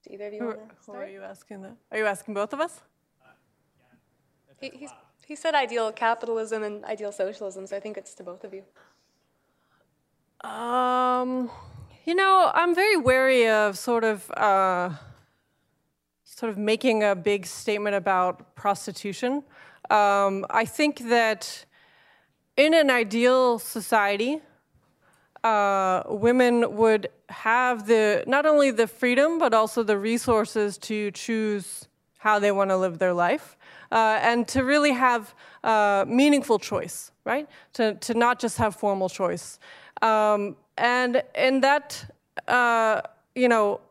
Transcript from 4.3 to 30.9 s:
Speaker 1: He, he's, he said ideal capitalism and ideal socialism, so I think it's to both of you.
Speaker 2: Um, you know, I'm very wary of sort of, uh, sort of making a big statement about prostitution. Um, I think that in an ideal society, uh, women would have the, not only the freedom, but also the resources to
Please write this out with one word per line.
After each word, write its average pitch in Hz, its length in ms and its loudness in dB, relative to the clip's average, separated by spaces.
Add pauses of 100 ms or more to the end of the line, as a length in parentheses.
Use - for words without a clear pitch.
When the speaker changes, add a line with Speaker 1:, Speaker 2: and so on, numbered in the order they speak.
Speaker 1:
He, 269 120 -12
he's, 277 160 -20 (360)
he 302 100 -14
said 320 180 -2
ideal 233 380 -2
capitalism 226 720 -4
and 208 240 -10
ideal 208 260 -8
socialism, 190 540 -8
so 196 100 -10
I 202 40 -8
think 208 180 -14
it's - 160 -20
to - 80 -20
both 180 220 -16
of 190 100 -18
you. 196 80 -16 (1900)
Speaker 2:
Um, 254 1000 -2 (560)
you 330 80 -2
know, 381 400 4
I'm 349 200 2
very 392 220 2
wary 254 500 4
of 214 300 2
sort 233 280 -2
of, 214 260 -2
uh, 185 600 2 (1300)
sort - 260 -8
of 196 60 -8
making 220 460 2
a 202 120 2
big 190 300 0
statement 208 500 -4
about 180 600 -2
prostitution. 208 880 -4 (480)
Um, 202 580 2
I 226 160 0
think 294 360 -2 (100)
that 226 560 0 (880)
in 302 160 4
an 302 180 6
ideal 240 680 2
society, 220 840 -2 (1040)
uh, 196 640 2
women 233 680 2
would 220 340 2 (180)
have 240 580 -2
the, 214 400 2
not 285 200 2
only 294 240 4
the 220 160 0
freedom, 277 520 0
but 269 140 2
also 220 300 2
the 208 160 0
resources 214 800 -2
to 208 320 -6